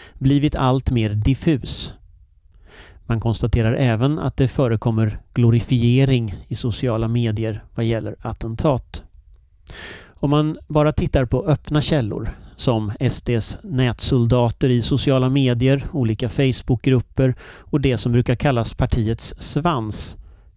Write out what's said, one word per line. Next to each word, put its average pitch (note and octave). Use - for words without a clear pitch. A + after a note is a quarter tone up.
blivit C#3
allt C3
mer A2
diffus. B2
Man A2+
konstaterar A2+
även C3
att -
det C#3
förekommer A2+
glorifiering A#2+
i -
sociala A#2+
medier A2+
vad A#2
gäller G#2+
attentat. A2+
Om -
man D3+
bara D3+
tittar D3
på -
öppna D3
källor, -
som A2
S -
D:s A#2
nätsoldater B2
i A#2+
sociala C3
medier, C3
olika A2+
Facebookgrupper C3
och -
det C3
som B2
brukar A#2+
kallas A#2+
partiets A#2
svans, C#3